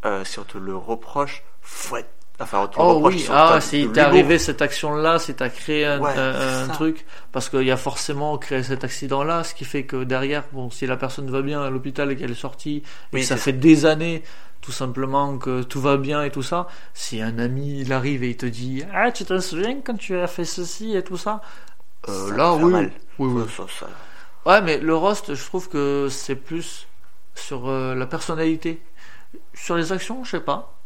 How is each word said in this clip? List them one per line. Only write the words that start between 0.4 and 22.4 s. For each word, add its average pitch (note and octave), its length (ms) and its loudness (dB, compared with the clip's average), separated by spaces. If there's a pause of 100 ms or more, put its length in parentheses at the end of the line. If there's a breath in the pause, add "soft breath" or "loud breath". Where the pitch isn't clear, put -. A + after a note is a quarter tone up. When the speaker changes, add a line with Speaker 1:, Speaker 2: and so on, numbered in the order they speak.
Speaker 1:
te - 140 -6
le F#2+ 180 -4
reproche, A2+ 640 -4 (200 soft breath)
faut - 340 -6
être, A#2 120 -6 (320)
enfin, - 220 0
on G2+ 60 2
te - 100 -6
Speaker 2:
Oh E3+ 160 8
Speaker 1:
reproche D3+ 200 6
Speaker 2:
oui, E3+ 60 0
Speaker 1:
sur B2+ 140 0
Speaker 2:
ah, D#3 200 10
Speaker 1:
ta, D#3 60 6
Speaker 2:
si D3 220 2
Speaker 1:
de C#3 100 2
Speaker 2:
t'es D3+ 80 6
Speaker 1:
l'humour. D3 140 10
Speaker 2:
arrivé D#3+ 240 8
cette D3+ 240 0
action-là, D3+ 560 2
si D3+ 160 -4
t'as B2+ 160 -2
créé D3+ 360 -2
un, C#3+ 140 0
Speaker 1:
Ouais, C#3+ 100 0
Speaker 2:
un, C#3 40 -2 (180)
Speaker 1:
c'est C3 300 0
Speaker 2:
un C3 60 -2
Speaker 1:
ça. C3+ 40 -4
Speaker 2:
truc, D#3+ 340 0 (260 loud breath)
parce - 180 -2
qu'il C3 120 2
y C3 80 4
a B2+ 60 4
forcément C#3+ 640 -2
créé C3+ 240 -2
cet C3+ 220 -2
accident-là, C#3 600 -2
ce - 100 -6
qui - 100 -6
fait C3+ 200 -4
que C3 200 -4
derrière, C3+ 480 0
bon, B2+ 180 -4
si - 160 -4
la B2+ 100 0
personne C3 340 -4
va C3+ 120 0
bien C#3+ 200 -2
à C3+ 80 -2
l'hôpital C#3 400 -2
et C3+ 60 0
qu'elle C3 140 -4
est A#2+ 40 -4
sortie, D3 440 -4
et C#3+ 40 -4 (300 loud breath)
Speaker 1:
Oui, C3 80 0
Speaker 2:
que B2+ 60 0
ça C3 100 2
Speaker 1:
c'est A2+ 80 -2
Speaker 2:
fait C#3 80 2
Speaker 1:
ça. C3 60 0
Speaker 2:
des D3+ 280 10
années, D#3+ 360 2 (400 loud breath)
tout C3 100 -6
simplement, C3+ 680 -2
que B2+ 240 -2
tout C3 180 -4
va C#3 160 6
bien D3 280 0
et C#3 60 -2
tout C#3 120 -4
ça, F3 240 -2 (280 loud breath)
si - 280 -4
un A2+ 160 -2
ami, C3+ 420 -2
il C3 120 -2
arrive C3 320 0
et B2 60 0
il A#2 60 -4
te B2+ 100 -4
dit, « B2+ 380 -4 (100)
Ah, G#3+ 180 4
tu G#3+ 120 -6
te F#3 160 0
souviens G#3 420 -2
quand A#3+ 140 -4
tu F#3 220 -4
as F3 80 0
fait F3 180 -4
ceci F#3 520 -4
et F3+ 60 0
tout F#3 140 -6
ça ? » G#3+ 240 -4 (680 loud breath)
Euh, G2 220 -4
Speaker 1:
Ça G2+ 60 -4
Speaker 2:
là, E3 200 6